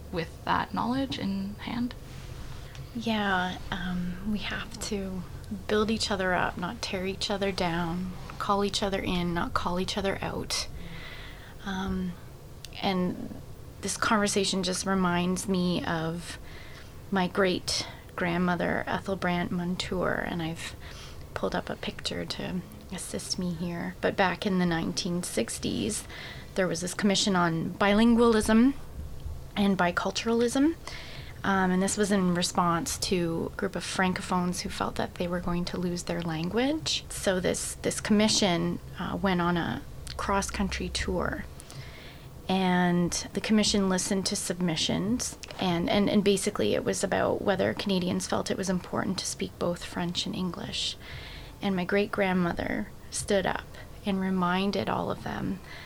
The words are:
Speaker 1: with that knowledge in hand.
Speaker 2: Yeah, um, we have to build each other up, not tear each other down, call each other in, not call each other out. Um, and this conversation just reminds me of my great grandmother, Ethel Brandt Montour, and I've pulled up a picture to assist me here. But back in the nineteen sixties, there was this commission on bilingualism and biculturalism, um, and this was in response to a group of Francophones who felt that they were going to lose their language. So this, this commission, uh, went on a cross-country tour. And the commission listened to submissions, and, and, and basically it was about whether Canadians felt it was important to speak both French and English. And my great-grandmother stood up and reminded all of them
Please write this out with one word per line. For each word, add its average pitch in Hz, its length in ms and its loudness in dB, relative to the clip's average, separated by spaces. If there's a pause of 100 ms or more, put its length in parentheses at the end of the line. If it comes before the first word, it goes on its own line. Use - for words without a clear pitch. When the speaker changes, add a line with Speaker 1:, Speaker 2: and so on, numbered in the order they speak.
Speaker 1:
with 160 200 -2 (160)
that 180 280 0
knowledge 254 460 -2
in 196 400 -2
hand. 240 340 -4 (1000)
Speaker 2:
Yeah, 202 640 0 (120)
um, 180 440 -2 (180)
we 208 80 2
have - 440 -6
to 190 380 -4 (460)
build 214 240 4
each 220 180 0
other 190 240 2
up, - 240 2
not 180 240 -4
tear 185 240 -4
each 190 240 -4
other 196 220 0
down, 180 640 0 (260)
call 202 240 2
each 202 180 0
other 196 200 0
in, 175 320 0
not 175 200 0
call 180 280 0
each - 160 -2
other 196 240 0
out. - 460 -4 (1000)
Um, 185 480 -2 (680)
and 185 560 0 (440)
this 196 160 -2
conversation 202 640 2
just 180 220 -2
reminds 180 640 2
me 180 340 2
of 165 540 -2 (760)
my 185 160 4
great - 580 0 (300)
grandmother, 175 720 2
Ethel - 300 -2
Brandt 175 340 0
Montour, 175 760 0
and 170 160 -2
I've 165 320 -6 (600)
pulled 185 200 -2
up 180 160 -2
a - 60 -4
picture - 480 -6
to 175 380 -6 (320)
assist - 440 -6
me 180 140 -2
here. 175 480 -4
But - 160 2
back 180 300 2
in 190 120 4
the 180 80 4
nineteen 175 560 0
sixties, - 840 -2 (500)
there 190 120 2
was 165 120 -2
this 175 140 -4
commission 196 420 4
on 170 420 2
bilingualism 226 960 8 (840)
and 196 200 4
biculturalism, 233 1000 2 (680)
um, 190 280 4
and 185 100 6
this 196 160 2
was 208 140 4
in 185 220 6
response 175 640 2
to 170 540 0
a - 40 -8
group 196 180 -2
of 175 80 -2
Francophones 180 800 2
who 190 80 -4
felt - 260 -2
that - 200 -2
they 180 120 -2
were 175 120 -2
going 175 260 0
to - 120 -4
lose 180 260 -2
their 170 180 -2
language. 190 880 0
So 185 300 2
this, - 420 0
this - 200 -2
commission, 196 800 4 (200)
uh, 180 160 -4
went 175 260 2
on 175 140 4
a 170 260 0 (360)
cross-country 196 720 0
tour. - 560 -2 (1040)
And 180 640 4 (220)
the 202 80 0
commission 208 480 4
listened 185 380 2
to 208 80 0
submissions, 180 1000 0 (220)
and, 175 300 2
and, 202 200 4
and 208 140 6
basically 202 520 2
it - 100 0
was 190 180 0
about 185 380 2
whether 196 320 2
Canadians 185 520 0
felt - 240 -2
it 202 80 0
was 190 120 -2
important 185 500 -2
to - 60 -6
speak - 340 -4
both 175 240 0
French 175 420 -4
and 185 80 -4
English. - 600 -4 (680)
And 196 140 2
my 180 80 2
great-grandmother 190 1040 2 (240)
stood 196 340 2
up - 200 0 (400)
and 190 160 0
reminded 190 640 2
all - 240 0
of - 140 -6
them - 340 -4 (260)